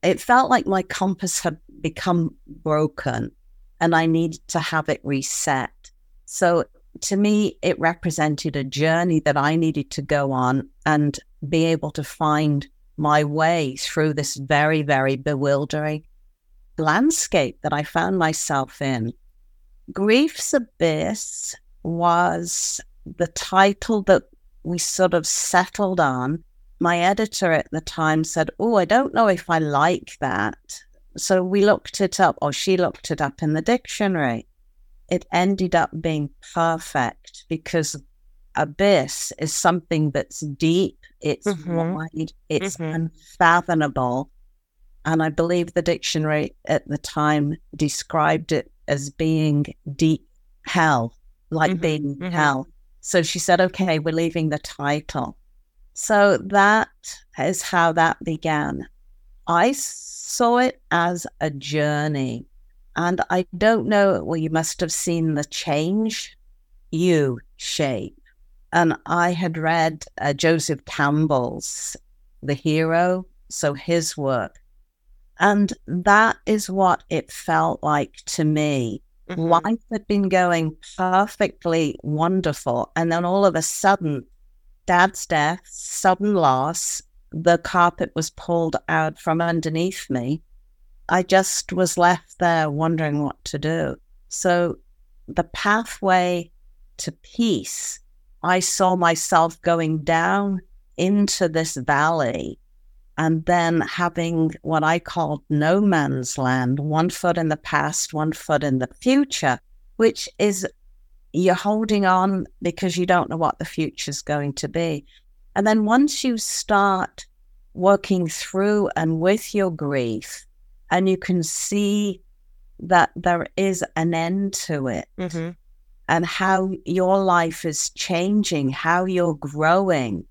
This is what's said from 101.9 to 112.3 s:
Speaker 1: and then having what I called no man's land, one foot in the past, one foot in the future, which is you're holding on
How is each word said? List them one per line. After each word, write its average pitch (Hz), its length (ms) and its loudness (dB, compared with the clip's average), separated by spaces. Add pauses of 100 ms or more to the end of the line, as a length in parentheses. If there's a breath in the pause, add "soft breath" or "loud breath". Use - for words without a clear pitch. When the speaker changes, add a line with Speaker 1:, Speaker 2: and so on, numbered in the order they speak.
Speaker 1:
and 160 280 0
then 170 360 2
having 165 720 -2 (100)
what 156 220 0
I 165 160 2
called 151 500 -4
no 156 320 2
man's 139 560 0
land, 127 420 0
one 156 300 0
foot 175 280 -2
in 160 120 0
the 151 80 0
past, - 560 -4
one 156 200 -2
foot 147 300 -2
in 131 160 0
the 127 100 -4 (100)
future, 254 600 0 (380)
which 226 300 2 (120)
is 196 260 0 (680)
you're 180 220 4
holding 208 500 0
on 185 400 2 (160)